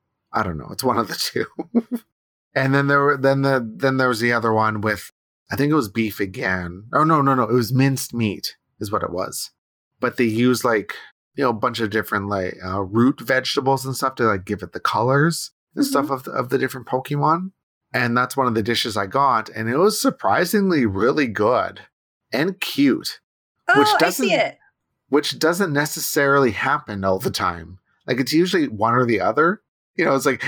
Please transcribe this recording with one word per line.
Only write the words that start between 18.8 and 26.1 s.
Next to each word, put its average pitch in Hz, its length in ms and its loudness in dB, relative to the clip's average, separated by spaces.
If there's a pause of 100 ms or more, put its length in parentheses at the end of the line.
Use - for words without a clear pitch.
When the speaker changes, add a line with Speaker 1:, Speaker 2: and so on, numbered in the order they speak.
Speaker 1:
I 101 100 0
got. 123 440 0
And 110 180 -6
it 120 80 0
was 196 240 2
surprisingly 180 840 2
really 117 440 2
good 104 540 0 (500)
and 175 280 -2
cute, - 600 0 (480)
Speaker 2:
Oh, 381 100 6
Speaker 1:
which 427 100 6 (140)
Speaker 2:
I - 80 2
see 233 200 -2
Speaker 1:
doesn't, 247 160 2
Speaker 2:
it. - 120 -12 (520)
Speaker 1:
which 139 280 0
doesn't 175 340 0
necessarily 143 800 2